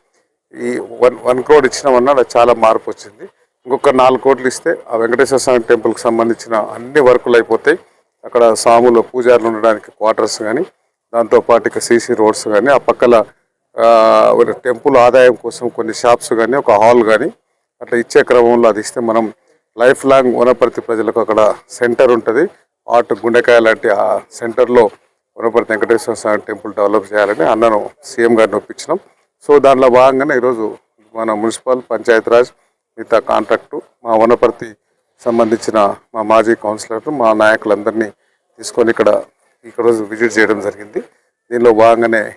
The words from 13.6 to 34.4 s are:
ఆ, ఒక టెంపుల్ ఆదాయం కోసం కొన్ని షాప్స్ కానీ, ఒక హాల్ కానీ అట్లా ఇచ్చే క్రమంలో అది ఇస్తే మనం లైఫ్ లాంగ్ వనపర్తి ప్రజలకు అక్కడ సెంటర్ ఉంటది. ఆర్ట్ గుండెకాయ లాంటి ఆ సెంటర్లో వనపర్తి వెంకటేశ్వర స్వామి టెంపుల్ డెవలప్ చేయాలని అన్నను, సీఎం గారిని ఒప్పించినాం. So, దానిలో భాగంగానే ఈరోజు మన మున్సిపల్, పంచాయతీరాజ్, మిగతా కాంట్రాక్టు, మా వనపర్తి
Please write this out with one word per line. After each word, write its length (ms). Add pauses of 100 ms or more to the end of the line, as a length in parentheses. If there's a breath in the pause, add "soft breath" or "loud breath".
ఆ, 60 (480)
ఒక 180
టెంపుల్ 460
ఆదాయం 360
కోసం 340
కొన్ని 260
షాప్స్ 400
కానీ, 240
ఒక 140
హాల్ 320
కానీ 280 (500)
అట్లా 160
ఇచ్చే 260
క్రమంలో 460
అది 100
ఇస్తే 220
మనం 320 (460)
లైఫ్ 260
లాంగ్ 300
వనపర్తి 460
ప్రజలకు 400
అక్కడ 340 (140)
సెంటర్ 420
ఉంటది. 380 (400 soft breath)
ఆర్ట్ 240
గుండెకాయ 460
లాంటి 300
ఆ 300 (120)
సెంటర్లో 580 (480)
వనపర్తి 360
వెంకటేశ్వర 420
స్వామి 320
టెంపుల్ 260
డెవలప్ 400
చేయాలని 300
అన్నను, 460 (140)
సీఎం 360
గారిని 160
ఒప్పించినాం. 440 (500)
So, 120
దానిలో 280
భాగంగానే 460
ఈరోజు 420 (380)
మన 180
మున్సిపల్, 480 (100)
పంచాయతీరాజ్, 580 (480)
మిగతా 220
కాంట్రాక్టు, 640 (220)
మా 120
వనపర్తి 580 (520)